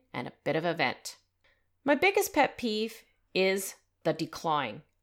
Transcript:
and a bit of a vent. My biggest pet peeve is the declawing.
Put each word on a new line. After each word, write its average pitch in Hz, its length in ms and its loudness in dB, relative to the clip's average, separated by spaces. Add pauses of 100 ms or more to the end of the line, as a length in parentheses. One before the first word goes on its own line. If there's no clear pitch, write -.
(120)
and 123 160 -8
a - 60 -16 (100)
bit 143 120 0
of 160 100 0
a 170 80 0
vent. - 440 -4 (680)
My 277 80 6
biggest 392 400 2
pet - 240 2
peeve 220 460 -4 (320)
is 190 400 0 (280)
the 156 120 2
declawing. 147 680 -2 (200)